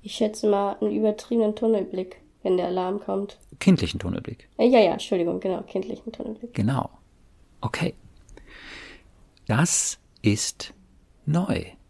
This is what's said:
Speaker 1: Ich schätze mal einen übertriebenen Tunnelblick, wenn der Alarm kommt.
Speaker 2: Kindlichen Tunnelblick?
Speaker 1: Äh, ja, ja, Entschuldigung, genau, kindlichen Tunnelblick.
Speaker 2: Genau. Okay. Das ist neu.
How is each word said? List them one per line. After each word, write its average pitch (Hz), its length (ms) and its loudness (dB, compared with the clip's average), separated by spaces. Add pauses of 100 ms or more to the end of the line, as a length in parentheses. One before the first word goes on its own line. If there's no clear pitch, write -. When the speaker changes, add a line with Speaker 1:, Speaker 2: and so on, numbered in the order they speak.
Speaker 1:
Ich - 140 -12
schätze 214 340 0
mal 196 320 2
einen 214 100 0
übertriebenen 214 640 0
Tunnelblick, 185 640 -2 (220)
wenn 185 160 2
der 180 100 0
Alarm 185 320 -2
kommt. 202 380 -6 (220)
Speaker 2:
Kindlichen - 400 4
Tunnelblick? - 580 -8
Speaker 1:
Äh, 233 100 6
ja, 254 120 8
ja, 180 140 6
Entschuldigung, 180 460 -2
genau, 185 220 -4
kindlichen - 500 -8
Tunnelblick. 226 440 -10
Speaker 2:
Genau. 123 340 0 (720)
Okay. - 340 -4 (1500)
Das - 520 0 (240)
ist - 520 0 (520)
neu. 170 380 0 (260)